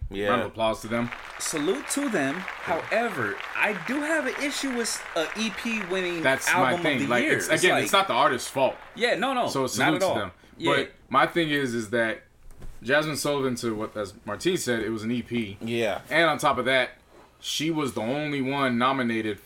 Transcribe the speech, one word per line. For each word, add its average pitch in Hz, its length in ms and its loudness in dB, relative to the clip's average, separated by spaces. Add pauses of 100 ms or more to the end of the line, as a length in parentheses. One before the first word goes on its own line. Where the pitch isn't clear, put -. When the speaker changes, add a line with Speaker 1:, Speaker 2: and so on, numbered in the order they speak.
(100)
Speaker 1:
Yeah. 98 180 0
Speaker 2:
Round 120 140 2
of 101 60 -4
applause 110 340 0
to 113 60 -10
them. 117 220 -2 (280)
Speaker 3:
Salute 175 540 -2
to 285 180 -2
them. 143 260 0
However, 175 1000 -2 (200)
I 170 160 2 (140)
do 269 160 -2
have 302 240 0
an 240 80 -2 (100)
issue 269 320 -2
with - 260 -4 (140)
a 160 100 0 (120)
E 220 120 -2 (120)
P 226 180 -2 (100)
winning 175 320 -2
Speaker 2:
That's 135 260 2
Speaker 3:
Album 160 280 4
Speaker 2:
my 170 60 -4
thing. 147 140 2
Speaker 3:
of - 80 0
the - 40 0
Speaker 2:
Like, 120 160 4
Speaker 3:
Year. 262 140 2
Speaker 2:
it's, 92 100 -2
Speaker 3:
It's 160 140 2
Speaker 2:
again, 180 140 6
Speaker 3:
like 117 80 2
Speaker 2:
it's 104 80 -2
not 196 140 6
the 117 80 0
artist's 135 360 2
fault. 135 240 2 (200)
Speaker 3:
Yeah, 220 200 0
no, 240 180 0
no, 233 160 0
Speaker 2:
So 135 140 0
Speaker 3:
not 123 80 0
Speaker 2:
salute 139 240 2
Speaker 3:
at 180 80 0
Speaker 2:
to 190 40 6
Speaker 3:
all. 151 80 2
Speaker 2:
them. 98 160 -2 (280)
Speaker 3:
Yeah. 165 180 2
Speaker 2:
But - 160 -2 (160)
my 139 180 4
thing 160 220 0
is, 143 240 0
is 113 180 -2
that 113 300 2 (640)
Jasmine 147 340 2
Sullivan, 135 400 0
to 117 180 -2
what, 107 220 -6
as 101 160 -6 (140)
Martine 131 320 0
said, 117 220 0
it 101 100 -2
was 107 140 -4
an 113 60 -2
E 120 120 -2
P. 107 400 -4
Speaker 1:
Yeah. 113 480 0
Speaker 2:
And 160 180 4
on 147 80 2
top 135 220 2
of 123 80 -2
that, 127 240 2 (520)
she - 280 -2
was 151 240 -2
the 110 80 -4
only 143 400 -2
one 131 340 0
nominated 117 680 0